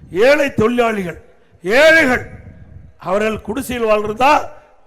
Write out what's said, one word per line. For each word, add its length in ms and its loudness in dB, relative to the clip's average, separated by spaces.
ஏழை 420 2
தொழிலாளிகள், 680 -2
ஏழைகள், 680 2
அவர்கள் 420 -4
குடிசையில் 460 -6
வாழ்றதா 600 0